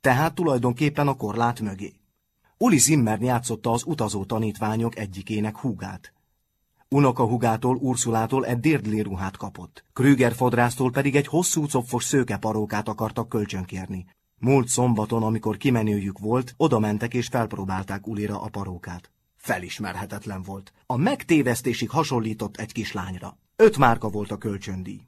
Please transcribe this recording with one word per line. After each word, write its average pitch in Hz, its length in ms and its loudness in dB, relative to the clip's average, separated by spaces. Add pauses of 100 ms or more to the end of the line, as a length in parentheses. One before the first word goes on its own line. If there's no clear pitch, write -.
Tehát 143 320 4
tulajdonképpen 143 720 2
a 131 80 0
korlát 117 440 -2
mögé. 98 340 -8 (640)
Uli 220 200 6
Zimmern 113 460 4
játszotta 120 480 0
az 117 140 0
utazó 107 400 -2
tanítványok 110 720 -2
egyikének 107 600 -6
húgát. 95 560 -6 (760)
Unokahúgától, 123 840 4
Ursulától 120 720 0
egy 120 140 -2
dérdli 107 420 0
ruhát 95 360 -4
kapott. - 460 -14 (100)
Krüger 127 400 6
fodrásztól 123 580 2
pedig 139 240 0
egy 139 120 4
hosszú 160 380 0
copfos 123 380 -2
szőke 123 340 2
parókát 107 500 -2
akartak 110 420 -4
kölcsönkérni. 92 760 -6 (320)
Múlt 127 300 4
szombaton, 113 560 0
amikor 110 340 -2
kimenőjük 107 600 0
volt, 123 380 -2
oda 131 220 4
mentek 107 340 -2
és 120 140 -2
felpróbálták 98 800 -4
Ulira 104 340 -6
a 107 60 -8
parókát. 90 640 -10 (240)
Felismerhetetlen 95 1080 -8
volt. 98 300 -14 (120)
A 123 100 -4
megtévesztésig 127 920 0
hasonlított 113 680 -2
egy 107 140 -10
kislányra. 92 680 -10 (180)
Öt 214 220 6
márka 117 320 4
volt 101 220 -4
a 104 60 -6
kölcsöndíj. 101 720 -8